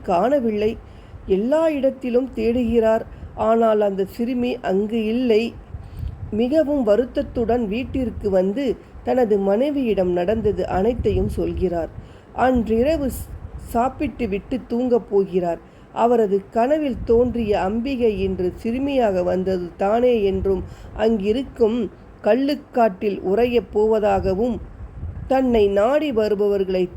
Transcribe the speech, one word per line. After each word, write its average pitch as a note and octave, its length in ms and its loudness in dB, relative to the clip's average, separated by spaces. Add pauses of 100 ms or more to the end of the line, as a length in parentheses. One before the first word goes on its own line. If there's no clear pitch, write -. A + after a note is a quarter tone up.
காணவில்லை. A3 720 0 (480)
எல்லா C4+ 440 2
இடத்திலும் C4+ 680 0
தேடுகிறார். A3+ 640 2 (340)
ஆனால் A3 460 2
அந்த G3 240 0
சிறுமி B3 560 -4
அங்கு G#3+ 440 0
இல்லை. A#3 480 2 (760)
மிகவும் C4+ 520 2
வருத்தத்துடன் A#3 840 0
வீட்டிற்கு A#3 600 -4
வந்து G3 460 2 (280)
தனது A#3+ 360 2
மனைவியிடம் G#3 720 0
நடந்தது F#3 560 0
அனைத்தையும் G3+ 600 0
சொல்கிறார். E3+ 600 -2 (440)
அன்றிரவு B3+ 720 2
ஸ்-, - 220 -8 (260)
சாப்பிட்டுவிட்டு A#3+ 1120 -4
தூங்கப் A#3+ 420 0
போகிறார். F3 500 0 (340)
அவரது A3 480 2 (100)
கனவில் C4+ 440 0 (100)
தோன்றிய A3+ 560 2
அம்பிகை A3+ 600 -2
இன்று F#3 320 -2 (100)
சிறுமியாக A#3 600 0
வந்தது F3+ 540 -2
தானே A3+ 460 2
என்றும் F#3+ 400 0 (340)
அங்கிருக்கும் A3+ 920 0 (320)
கள்ளுக்காட்டில் A3+ 960 0
உறையப் A#3 540 0
போவதாகவும் G#3 840 2 (720)
தன்னை A#3+ 400 4
நாடி B3+ 440 2
வருபவர்களை G3+ 840 0